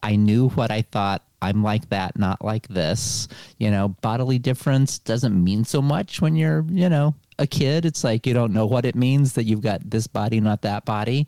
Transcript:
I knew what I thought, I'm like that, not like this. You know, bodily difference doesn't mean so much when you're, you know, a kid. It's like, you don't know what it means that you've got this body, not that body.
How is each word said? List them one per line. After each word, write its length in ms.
I 140
knew 340
what 200
I 120
thought, 400
I'm 220
like 280
that, 280
not 260
like 240
this. 600
You 120
know, 180
bodily 500
difference 600
doesn't 440
mean 220
so 180
much 380
when 160
you're, 320
you 200
know, 260
a 80
kid. 380
It's 200
like, 220
you 80
don't 180
know 140
what 180
it 100
means 380
that 120
you've 160
got 300
this 160
body, 340
not 220
that 220
body. 440